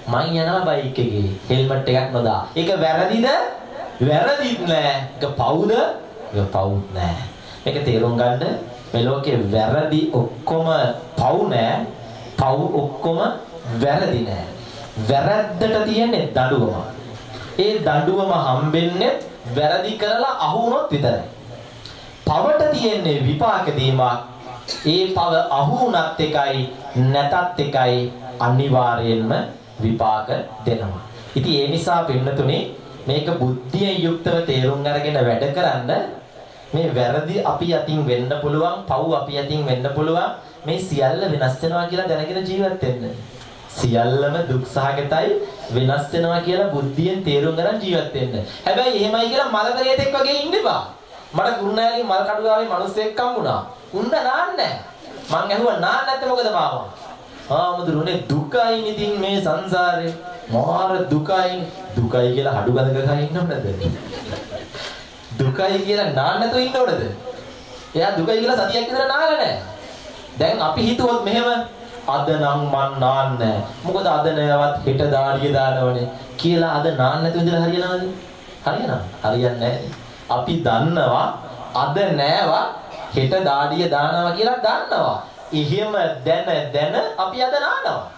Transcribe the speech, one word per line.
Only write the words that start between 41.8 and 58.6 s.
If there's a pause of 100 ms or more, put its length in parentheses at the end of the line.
කියලා
දැනගෙන
ජීවත්
වෙන්න. (580)
සියල්ලම
දුක්
සහගතයි, (420)
වෙනස්
වෙනවා
කියලා
බුද්ධියෙන්
තේරුම්
ගන්න
ජීවත්
වෙන්න. (280)
හැබැයි
එහෙමයි
කියලා
මල
පෙරේතෙක්
වගේ
ඉන්න
එපා. (480)
මට
කුරුණෑගේ
මල්
කඩුවාවේ
මිනිස්සෙක්
හම්බුණා. (280)
උන්ද
නාන්නේ (520)
නැහැ.
මං
ඇහුවා
නාන්නේ
නැත්තේ
මොකද
මාමා? (600)
"ආමුදුරුනේ
දුකයි